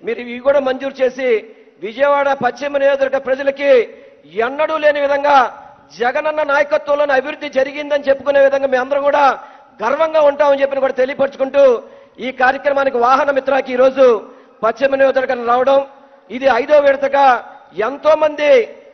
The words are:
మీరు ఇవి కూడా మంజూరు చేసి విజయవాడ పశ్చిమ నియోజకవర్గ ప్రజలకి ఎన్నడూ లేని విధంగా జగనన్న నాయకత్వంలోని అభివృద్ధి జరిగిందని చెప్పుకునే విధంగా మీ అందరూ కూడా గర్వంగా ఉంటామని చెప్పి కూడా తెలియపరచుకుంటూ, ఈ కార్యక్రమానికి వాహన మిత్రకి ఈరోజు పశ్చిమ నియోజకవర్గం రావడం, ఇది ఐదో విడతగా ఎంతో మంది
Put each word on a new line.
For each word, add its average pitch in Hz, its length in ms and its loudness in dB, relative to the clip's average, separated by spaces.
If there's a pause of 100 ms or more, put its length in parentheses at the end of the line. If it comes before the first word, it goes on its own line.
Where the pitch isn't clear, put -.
మీరు 233 160 -8
ఇవి 240 200 -12
కూడా 277 200 0
మంజూరు 262 420 -4
చేసి 247 440 -2 (360)
విజయవాడ 277 520 0
పశ్చిమ 277 440 -4
నియోజకవర్గ 277 400 0
ప్రజలకి 269 720 0 (360)
ఎన్నడూ 269 520 -4
లేని 294 240 0
విధంగా 285 560 0 (420)
జగనన్న 302 440 -2
నాయకత్వంలోని 294 720 0
అభివృద్ధి 294 360 -4
జరిగిందని 285 540 -4
చెప్పుకునే 277 360 0
విధంగా 277 280 2
మీ 254 100 0
అందరూ 269 240 -2
కూడా 285 380 2 (440)
గర్వంగా 311 380 0
ఉంటామని 285 400 2
చెప్పి 277 180 -2
కూడా 254 140 -2
తెలియపరచుకుంటూ, 269 880 0 (380)
ఈ 247 120 -8
కార్యక్రమానికి 269 680 0
వాహన 262 340 2
మిత్రకి 269 420 -2
ఈరోజు 254 560 2 (340)
పశ్చిమ 269 320 0
నియోజకవర్గం 262 520 0
రావడం, 262 380 2 (460)
ఇది 247 140 -6
ఐదో 269 340 2
విడతగా 277 680 2 (320)
ఎంతో 277 380 0
మంది 294 640 0 (160)